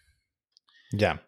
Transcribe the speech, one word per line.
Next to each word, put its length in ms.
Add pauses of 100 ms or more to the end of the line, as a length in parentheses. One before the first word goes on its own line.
(920)
Ya. 360